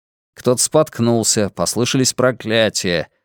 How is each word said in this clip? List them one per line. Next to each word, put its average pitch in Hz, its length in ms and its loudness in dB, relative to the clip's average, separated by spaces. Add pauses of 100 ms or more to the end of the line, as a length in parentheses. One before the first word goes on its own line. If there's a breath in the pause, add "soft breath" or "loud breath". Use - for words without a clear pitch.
(360)
Кто-то 123 260 0
споткнулся, 117 880 0
послышались 120 640 -2
проклятия. 110 960 0 (160)